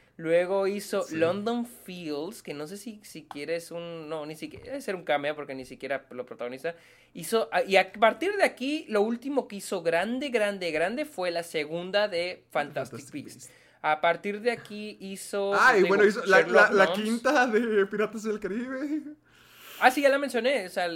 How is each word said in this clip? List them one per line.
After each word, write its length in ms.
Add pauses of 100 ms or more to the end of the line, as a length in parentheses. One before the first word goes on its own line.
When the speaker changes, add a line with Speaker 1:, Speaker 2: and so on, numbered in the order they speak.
(180)
Speaker 1:
Luego 480
hizo 380
Speaker 2:
Sí. 140
Speaker 1:
London 500
Fields, 760
que 140
no 100
sé 120
si, 260
si 220
quieres 440
un, 400
no, 160
ni 100
siquiera, 300
debe 160
ser 140
un 80
cameo 320
porque 180
ni 120
siquiera 440
lo 160
protagoniza. 480 (400)
Hizo, 380
ah, 100
y 140
a 160
partir 440
de 100
aquí, 440
lo 120
último 460
que 100
hizo 260
grande, 460
grande, 420
grande 340
fue 240
la 140
segunda 640
de 420
Fantastic 500
Speaker 2:
Fantastic 140 (100)
Speaker 1:
Beasts. 260
Speaker 2:
Beasts. 40 (300)
Speaker 1:
A 180
partir 400
de 100
aquí 500
hizo, 520
Speaker 2:
Ay, 300
Speaker 1:
te 60
Speaker 2:
bueno, 160
Speaker 1:
digo, 160
Speaker 2:
hizo 40
la, 120
la, 60
Speaker 1:
Sherlock 280
Speaker 2:
la 140
Speaker 1:
Gnomes. 180
Speaker 2:
quinta 440
de 380
Piratas 380
del 160
Caribe. 640 (800)
Speaker 1:
Ah, 100
sí, 100
ya 60
la 100
mencioné. 500
O 20
sea, 160 (100)